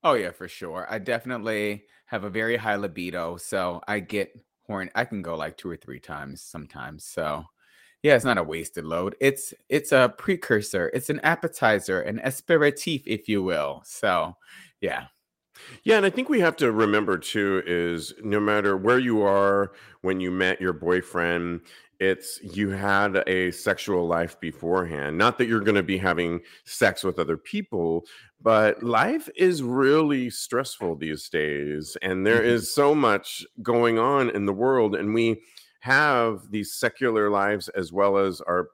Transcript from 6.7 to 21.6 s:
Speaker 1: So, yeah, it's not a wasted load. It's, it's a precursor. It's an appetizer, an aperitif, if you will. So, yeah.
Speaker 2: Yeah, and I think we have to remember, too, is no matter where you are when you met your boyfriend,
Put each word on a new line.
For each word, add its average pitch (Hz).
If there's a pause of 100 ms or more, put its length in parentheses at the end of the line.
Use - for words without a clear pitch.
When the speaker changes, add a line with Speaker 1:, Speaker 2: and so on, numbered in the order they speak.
Speaker 1:
So, 76 (580)
yeah, 147
it's 117
not 120
a 85
wasted 80
load. 85
It's, 139 (160)
it's 147
a 127
precursor. 104
It's -
an 147
appetizer, 110
an 107
aperitif, 147
if 107
you 101
will. 76
So, 87 (460)
yeah. 76 (800)
Speaker 2:
Yeah, 220
and 202
I 190
think 254
we 269
have 165
to 127
remember, 104
too, 98
is 85 (100)
no 104
matter 104
where 117
you 117
are 98 (280)
when 92
you 90
met 92
your 92
boyfriend, 87 (380)